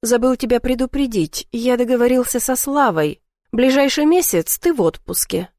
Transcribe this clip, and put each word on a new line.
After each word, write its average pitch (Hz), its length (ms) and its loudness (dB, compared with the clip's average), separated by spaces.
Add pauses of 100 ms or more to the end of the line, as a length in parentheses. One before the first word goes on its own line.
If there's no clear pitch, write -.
Забыл 240 340 2
тебя 240 240 0
предупредить, 247 920 -4
я 240 240 0
договорился 247 640 2
со 254 160 -2
Славой. 220 640 0 (320)
Ближайший 262 540 2
месяц 320 520 0
ты 349 140 0
в 269 80 -2
отпуске. - 800 -4